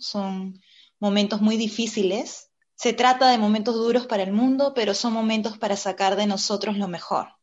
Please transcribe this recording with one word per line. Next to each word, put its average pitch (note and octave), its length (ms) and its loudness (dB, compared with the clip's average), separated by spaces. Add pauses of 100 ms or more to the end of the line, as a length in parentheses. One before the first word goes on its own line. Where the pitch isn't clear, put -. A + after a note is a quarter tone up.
Son F#3+ 600 -8 (380)
momentos G#3 420 0
muy A3 160 4
difíciles. A3 920 -4 (240)
Se - 200 0
trata B3+ 360 4
de A#3+ 80 4
momentos G#3+ 380 2
duros A#3 320 0
para G3 160 0
el F#3+ 80 -4
mundo, C4 420 2
pero G#3+ 180 0
son A3+ 200 -2
momentos A3 440 -2
para G3+ 200 -2
sacar G3 400 0
de G#3 100 0
nosotros G3+ 500 -2
lo G3+ 120 -2
mejor, E3+ 400 -4 (140)